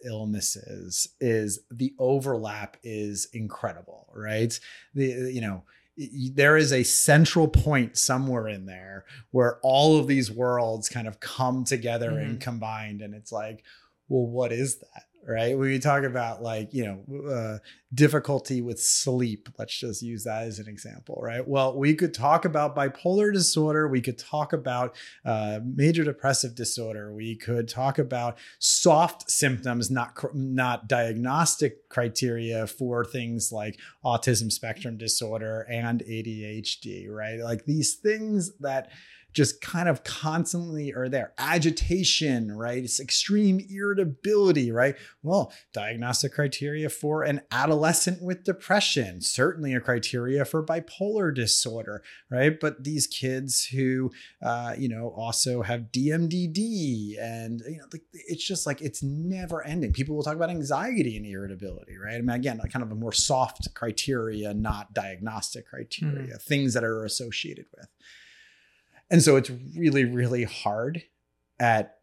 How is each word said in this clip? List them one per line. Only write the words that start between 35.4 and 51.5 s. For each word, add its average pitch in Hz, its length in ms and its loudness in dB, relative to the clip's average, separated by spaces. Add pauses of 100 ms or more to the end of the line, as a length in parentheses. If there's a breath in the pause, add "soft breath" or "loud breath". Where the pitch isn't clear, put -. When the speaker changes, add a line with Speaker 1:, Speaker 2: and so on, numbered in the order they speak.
Speaker 1:
and 117 320 -2
A 113 200 -6
D 110 220 -8
H 107 360 -8
D, 95 280 -12
right? 107 300 -8
Like, 117 280 -4
these 147 280 0
things 214 640 0
that 135 320 -2 (420 loud breath)
just - 280 2
kind 170 280 -2
of 139 140 0
constantly 156 880 -4
are 127 160 -2
there. 127 300 -2
Agitation, 156 1120 2
right? 117 320 -4
It's 117 160 -2
extreme 196 720 2
irritability, 196 1000 2
right? 131 240 4 (260 loud breath)
Well, 165 300 2 (200 loud breath)
diagnostic 117 600 -2
criteria 147 560 -2
for 151 340 -2
an 143 200 0 (100)
adolescent 156 680 2
with 180 220 -6
depression, 165 800 0
certainly 147 520 0
a 123 80 0
criteria 127 640 0
for 156 220 -2
bipolar 175 640 -2
disorder, 113 720 -2 (260 loud breath)